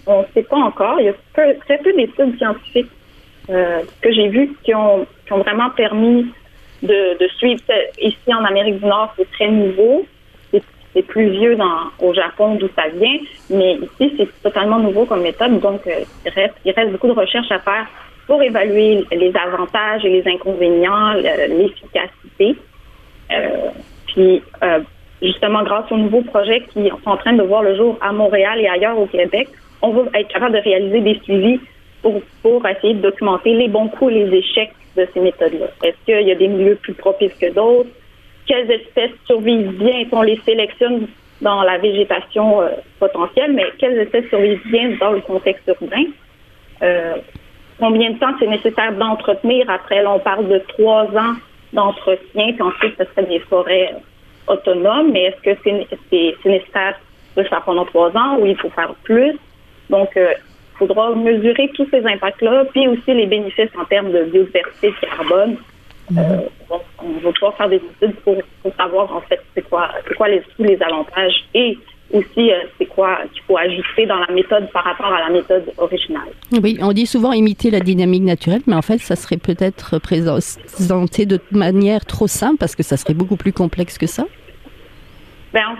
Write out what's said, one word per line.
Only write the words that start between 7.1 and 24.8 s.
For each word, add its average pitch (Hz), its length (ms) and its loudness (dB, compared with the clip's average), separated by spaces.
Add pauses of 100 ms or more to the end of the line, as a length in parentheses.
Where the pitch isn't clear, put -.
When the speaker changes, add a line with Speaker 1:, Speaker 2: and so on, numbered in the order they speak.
Speaker 1:
de 180 80 4 (100)
suivre. 240 240 0 (380)
Ici, 214 180 -2 (100)
en 233 180 0
Amérique 196 340 0
du 202 60 -6
Nord, 208 320 0
c'est 185 140 -2
très 208 180 -2
nouveau. 214 560 2 (460)
C'est, 196 100 2 (320)
c'est - 80 2
plus - 300 0
vieux 220 240 2
dans, 175 300 -2 (140)
au 180 140 2
Japon, 190 460 0
d'où 196 160 -2
ça 160 140 -2
vient. 220 280 0 (320)
Mais 185 300 2 (200)
ici, 285 180 2
c'est - 260 -4
totalement 208 340 0
nouveau 220 280 0
comme 214 180 -2
méthode. 208 380 0
Donc, 202 260 -2
euh, 160 140 -4 (260)
il 170 40 -4
reste, 196 220 -2 (100)
il 190 100 0
reste 226 180 0
beaucoup 190 160 -2
de 240 60 4
recherches 233 380 -2
à - 60 0
faire 214 300 -4 (400)
pour 285 160 2
évaluer 214 680 2
les 180 240 2
avantages 202 680 -2
et 190 40 2
les 185 220 2
inconvénients, 180 840 0
le, 151 420 0
l'efficacité. 196 960 -2 (760)
Euh, - 380 -4 (380)
puis, 185 360 2 (180)
euh, 170 180 0 (440)